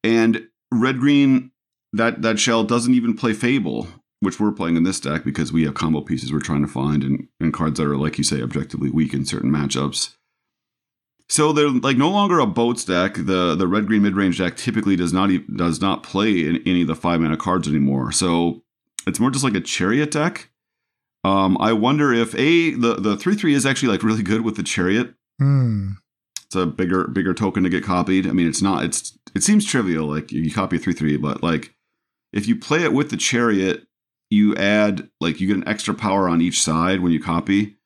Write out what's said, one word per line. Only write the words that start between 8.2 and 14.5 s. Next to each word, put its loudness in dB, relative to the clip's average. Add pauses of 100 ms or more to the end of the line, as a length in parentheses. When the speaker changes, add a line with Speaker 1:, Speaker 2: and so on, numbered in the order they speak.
Speaker 1:
say, -2
objectively -4
weak 0
in -2
certain -2
matchups. -2 (1120)
So 2
they're, 4
like, 0
no 2
longer 2
a 2
boats -2
deck. 0
The, 0
the 0
red-green 0
mid-range 0
deck -4